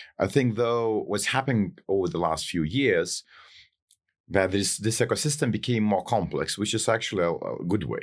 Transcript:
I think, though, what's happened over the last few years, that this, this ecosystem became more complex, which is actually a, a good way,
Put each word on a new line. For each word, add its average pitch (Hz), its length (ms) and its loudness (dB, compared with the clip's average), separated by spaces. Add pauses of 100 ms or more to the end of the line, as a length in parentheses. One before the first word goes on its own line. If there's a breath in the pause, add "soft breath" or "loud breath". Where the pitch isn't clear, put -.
(200 loud breath)
I 95 80 4
think, 117 300 2
though, 117 500 0
what's 104 200 0
happened 127 600 0
over 95 220 2
the 82 80 -4
last 80 300 0
few 85 160 0
years, 92 600 0 (1040 loud breath)
that 92 240 2
this, 98 260 0
this 113 220 -2
ecosystem 120 520 0
became 110 320 0
more 98 200 2
complex, 82 540 -2
which 104 160 -2
is 110 140 -2
actually 110 360 0
a, 85 100 2
a - 320 -6
good 101 180 0
way, 58 200 -4